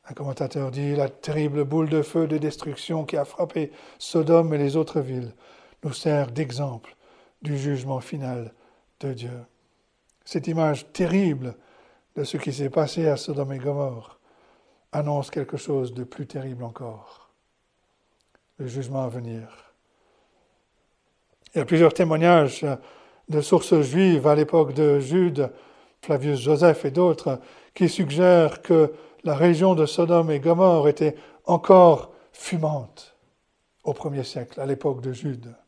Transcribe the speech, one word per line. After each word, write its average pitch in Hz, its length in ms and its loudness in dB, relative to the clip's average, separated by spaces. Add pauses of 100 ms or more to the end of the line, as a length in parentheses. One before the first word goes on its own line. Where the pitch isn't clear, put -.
Un - 80 -18
commentateur 135 580 -8
dit, « 143 240 -4
La 139 140 -2
terrible 147 540 -4
boule 156 260 -2
de 156 120 0
feu 160 260 -2
de 151 100 -2
destruction 151 680 -8
qui 160 120 -6
a 143 80 -2
frappé 165 460 -6 (280)
Sodome 165 540 2
et 147 40 -2
les 143 180 0
autres 156 240 -2
villes 127 360 -8 (480)
nous 139 100 -6
sert 147 380 -2
d'exemple 127 640 -8 (460)
du 147 160 -4
jugement 135 420 -4
final 127 540 -10 (460)
de 135 140 -8
Dieu. » 120 320 -12 (800)
Cette 151 220 -8
image 156 440 -2
terrible 160 640 -2 (600)
de 139 80 -6
ce 143 140 -8
qui 143 140 -8
s'est 135 180 -6
passé 160 380 -2
à 143 80 2
Sodome 139 380 -8
et 131 60 -10
Gomorrhe 135 600 -8 (720)
annonce 147 380 -4
quelque 143 280 -8
chose 131 360 -4
de 123 100 -10
plus 127 240 -14
terrible 131 360 -12
encore, 113 680 -16 (1300)
le 131 100 -10
jugement 131 360 -8
à 127 40 -6
venir. 117 680 -14 (1800)
Il 165 60 -2
y - 20 -2
a 123 40 -4
plusieurs 165 280 6
témoignages 160 720 2 (640)
de 151 120 -2
sources 165 400 2
juives 151 440 4
à 147 100 6
l'époque 151 380 2
de 143 260 2
Jude, 143 540 0 (480)
Flavius 143 380 -2
Joseph 151 460 4
et 139 60 -2
d'autres, 160 480 0 (340)
qui 180 140 2
suggèrent 170 760 4
que 160 320 4 (300)
la 156 120 -2
région 170 400 4
de 156 100 2
Sodome 170 460 2
et 143 80 -2
Gomorrhe 170 480 4
était 151 280 2 (300)
encore 170 640 6 (220)
fumante 151 840 -8 (680)
au 147 100 -4
premier 139 300 -8
siècle, 123 360 -12
à 135 60 -8
l'époque 135 360 -4
de 127 120 -8
Jude. 120 420 -10 (120)